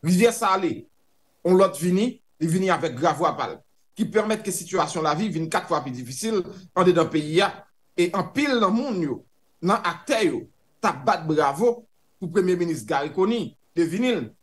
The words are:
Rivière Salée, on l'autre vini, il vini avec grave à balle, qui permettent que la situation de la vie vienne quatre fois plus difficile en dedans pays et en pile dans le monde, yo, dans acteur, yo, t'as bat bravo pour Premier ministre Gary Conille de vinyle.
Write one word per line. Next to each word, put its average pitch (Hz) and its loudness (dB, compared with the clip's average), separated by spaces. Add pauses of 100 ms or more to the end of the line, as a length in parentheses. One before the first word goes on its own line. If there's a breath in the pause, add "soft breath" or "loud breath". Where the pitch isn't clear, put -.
Rivière 185 4
Salée, 190 -2 (560)
on 180 4
l'autre 185 4
vini, 190 0 (200)
il 160 0
vini 185 2
avec 156 -2
grave 147 0
à 156 2
balle, - -8 (340)
qui 220 -2
permettent 214 -2
que - -8
la 175 -4
situation 170 -4
de 160 -2
la 151 2
vie 202 -2
vienne 160 -4
quatre 180 -4
fois 156 -2
plus 135 -8
difficile 131 -4 (320 loud breath)
en 185 2
dedans 170 6
pays 160 0 (520)
et 175 2
en 190 -2
pile 277 0
dans 202 4
le 196 2
monde, 226 0
yo, 135 -6 (380)
dans 190 2
acteur, 190 -2
yo, 127 -2 (320)
t'as 190 2
bat 165 0
bravo 156 0 (340)
pour 175 -8
Premier 185 2
ministre 165 -4
Gary 151 -2
Conille 190 -2 (200)
de 170 2
vinyle. 175 -2